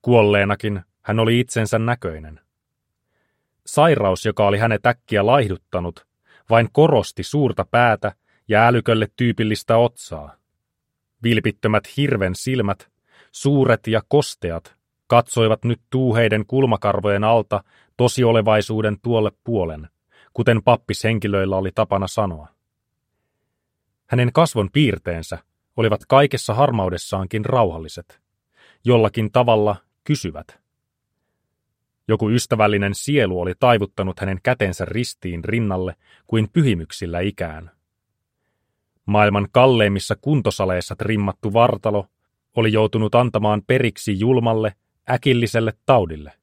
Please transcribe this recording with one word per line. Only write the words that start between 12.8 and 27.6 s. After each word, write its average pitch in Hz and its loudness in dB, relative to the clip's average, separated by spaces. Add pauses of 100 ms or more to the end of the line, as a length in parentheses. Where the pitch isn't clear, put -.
suuret 131 2
ja 110 0
kosteat, - -4 (300)
katsoivat 117 0
nyt 120 -4 (100)
tuuheiden 113 0
kulmakarvojen 104 0
alta 110 0 (320)
tosiolevaisuuden 110 0
tuolle 113 0 (120)
puolen, 82 -6 (440)
kuten 113 0
pappishenkilöillä 101 -2
oli 95 -4
tapana 98 -2
sanoa. 87 -6 (1600)
Hänen 120 0
kasvon 117 0
piirteensä 92 -2 (380)
olivat 110 0
kaikessa 135 2
harmaudessaankin 101 -2
rauhalliset, 87 -4 (640)